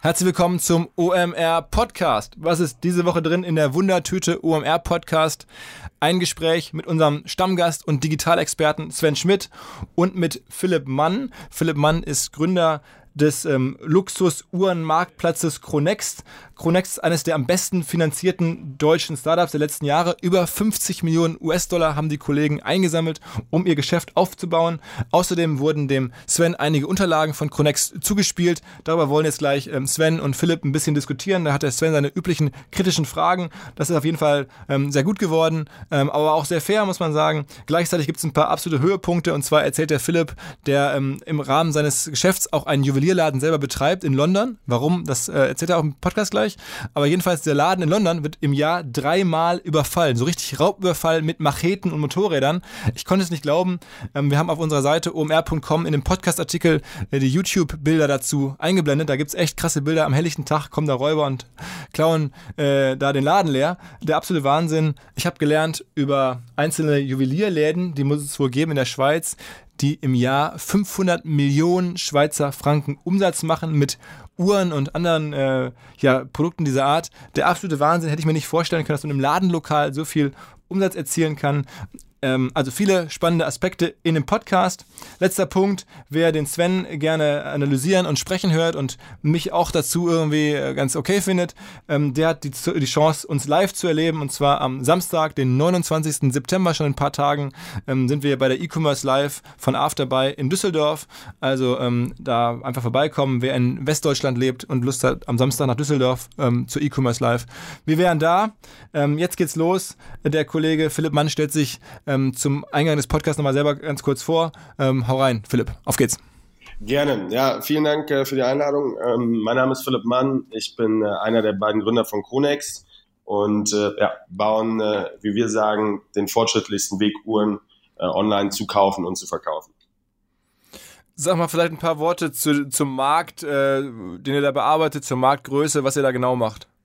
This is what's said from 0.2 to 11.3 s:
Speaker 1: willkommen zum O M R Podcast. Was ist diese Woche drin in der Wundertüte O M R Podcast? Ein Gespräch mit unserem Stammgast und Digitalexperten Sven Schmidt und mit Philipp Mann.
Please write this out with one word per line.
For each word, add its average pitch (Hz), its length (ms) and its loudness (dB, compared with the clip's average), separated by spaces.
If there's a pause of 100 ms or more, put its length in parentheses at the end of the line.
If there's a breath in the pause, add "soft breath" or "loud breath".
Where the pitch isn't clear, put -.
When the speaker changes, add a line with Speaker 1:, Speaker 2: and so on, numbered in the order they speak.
Speaker 1:
willkommen 175 320 2
zum 170 360 2
O 175 160 2
M 175 220 2
R 165 300 0
Podcast. - 720 -2
Was 160 220 0
ist - 240 -2
diese 175 200 0
Woche 170 180 2
drin 165 220 0
in 170 120 -2
der 147 180 2
Wundertüte 180 720 0
O 160 100 2
M 151 80 -2
R 160 160 2
Podcast? 160 680 -2 (520 loud breath)
Ein 180 200 2
Gespräch 165 520 -2
mit 156 140 -8
unserem 156 400 2
Stammgast 175 600 0
und 147 180 0
Digitalexperten 160 880 0
Sven 151 240 2
Schmidt 196 340 0 (460 loud breath)
und 185 200 2
mit 170 340 -2
Philipp 165 380 -2
Mann. 165 460 0 (160 loud breath)